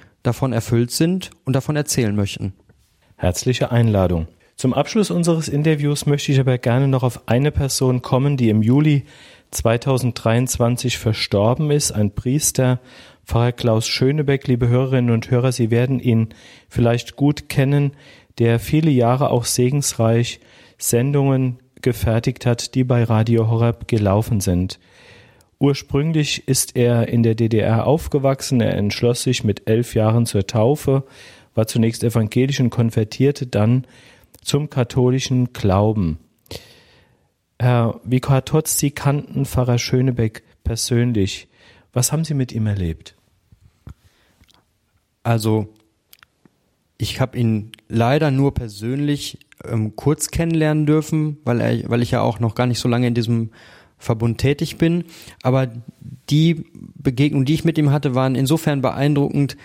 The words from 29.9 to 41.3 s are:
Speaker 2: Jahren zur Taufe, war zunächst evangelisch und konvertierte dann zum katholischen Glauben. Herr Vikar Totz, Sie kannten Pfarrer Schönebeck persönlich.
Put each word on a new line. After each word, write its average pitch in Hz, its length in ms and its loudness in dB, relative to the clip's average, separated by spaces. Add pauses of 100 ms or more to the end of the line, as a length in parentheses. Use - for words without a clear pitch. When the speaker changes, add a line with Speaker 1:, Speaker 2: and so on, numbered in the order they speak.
Speaker 2:
Jahren 110 320 2
zur 98 200 -2
Taufe, 135 580 0 (500)
war 110 120 0
zunächst 117 380 0
evangelisch 120 560 0
und 123 80 2
konvertierte 120 760 0
dann 120 400 0 (560)
zum 147 260 -2
katholischen 127 840 0
Glauben. 98 640 0 (1400)
Herr 120 460 2
Vikar 131 400 2
Totz, - 340 -2
Sie 143 120 0
kannten 139 560 -2
Pfarrer 123 320 0
Schönebeck 123 640 -2 (180)
persönlich. 117 840 -2 (440)